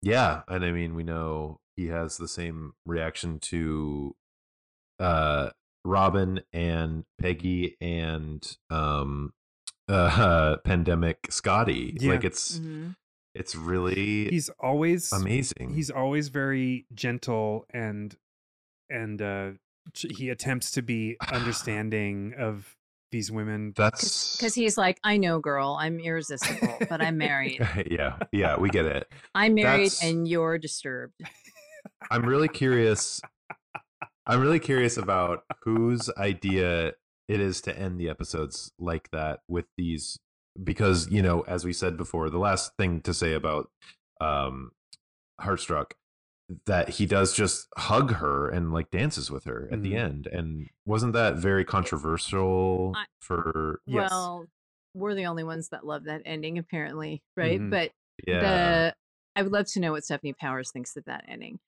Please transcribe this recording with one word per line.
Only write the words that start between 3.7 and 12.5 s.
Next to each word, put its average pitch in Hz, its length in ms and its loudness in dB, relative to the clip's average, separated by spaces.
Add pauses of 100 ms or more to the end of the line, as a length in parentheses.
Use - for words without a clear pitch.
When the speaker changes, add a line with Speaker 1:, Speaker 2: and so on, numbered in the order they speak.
Speaker 1:
uh, 78 500 2 (360)
Robin 95 540 2 (140)
and 82 500 -2 (160)
Peggy 90 640 0
and, 80 720 -4 (140)
um, 71 640 -2 (260)
<laughs> - 300 -18
uh, 87 760 6
Pandemic 82 680 2
Scotty. 107 720 0
Speaker 2:
Yeah. 135 140 2
Speaker 1:
Like, - 100 2
it's, - 340 -4